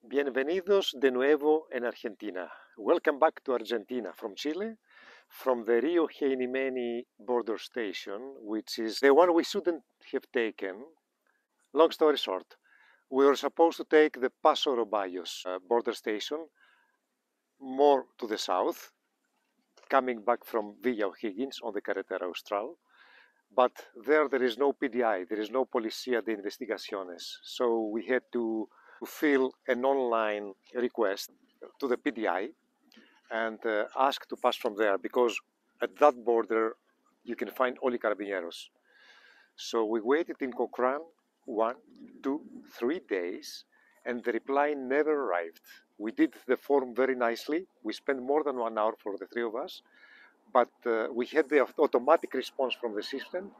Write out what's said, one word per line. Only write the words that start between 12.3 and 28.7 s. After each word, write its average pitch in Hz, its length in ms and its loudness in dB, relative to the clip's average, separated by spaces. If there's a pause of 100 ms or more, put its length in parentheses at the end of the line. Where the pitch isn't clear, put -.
we 135 140 4
were 139 120 8
supposed 165 400 2
to 156 80 -10
take 151 360 6
the 123 100 0 (120)
Paso 147 320 4
Roballos, 98 720 -4
uh, 92 120 -4
border 113 340 0
station, 113 540 -6 (1120)
more 135 460 4 (120)
to 123 80 -6
the 104 120 -4
south, 104 540 -2 (960)
coming 127 340 0
back 117 220 0
from 104 380 -4
Villa 107 260 0
O'Higgins 117 540 -8
on 117 100 -8
the 98 80 -4
Carretera 95 480 -6
Austral. 104 500 -6 (760)
But 123 180 8 (340)
there, 151 220 6
there 123 140 2
is 117 140 0
no 139 160 2
P 143 160 -4
D 120 140 0
I, 101 220 2
there 104 160 -4
is 107 100 -4
no 127 160 0
Policía 113 580 -2
de 113 100 -2
Investigaciones. 98 1080 -8
So 117 400 0
we 107 240 -6
had 127 160 0 (100)
to, 113 340 -2 (340)